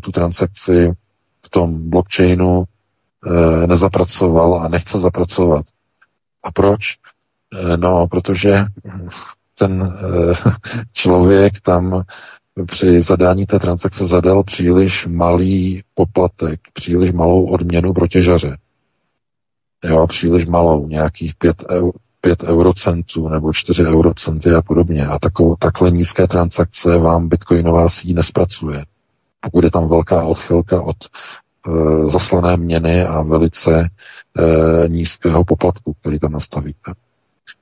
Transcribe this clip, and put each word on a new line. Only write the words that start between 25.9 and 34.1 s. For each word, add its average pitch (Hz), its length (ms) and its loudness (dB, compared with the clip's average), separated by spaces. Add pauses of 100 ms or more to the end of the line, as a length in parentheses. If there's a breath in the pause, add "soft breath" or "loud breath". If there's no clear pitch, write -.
nízké 87 360 0
transakce 87 720 0
vám 82 300 2
bitcoinová 85 600 2
síť 90 260 -4
nespracuje. 80 680 -4 (560)
Pokud 85 240 0
je 82 60 4
tam 82 180 0
velká 82 340 0
odchylka 85 600 -2
od, - 140 -6 (100)
eh, 78 1000 -4
zaslané 87 500 0
měny 85 500 0
a 80 160 -2
velice, 80 640 0 (500 loud breath)